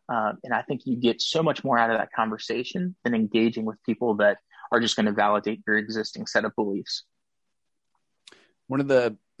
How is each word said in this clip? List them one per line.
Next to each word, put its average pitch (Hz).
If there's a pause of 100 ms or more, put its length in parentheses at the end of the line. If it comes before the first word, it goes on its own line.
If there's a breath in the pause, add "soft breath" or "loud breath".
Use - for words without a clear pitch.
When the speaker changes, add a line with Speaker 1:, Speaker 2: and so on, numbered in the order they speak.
Speaker 1:
Um, 107
and 120
I 117
think 135
you 127
get -
so 160
much 151
more 123
out 117
of 113
that -
conversation 117
than 120
engaging 113
with 107
people 113
that 104 (340 loud breath)
are 120
just 113
gonna 107
validate 104
your 107
existing 110
set 104
of 107
beliefs. 101 (1600 soft breath)
Speaker 2:
One 135
of 139
the 120 (240)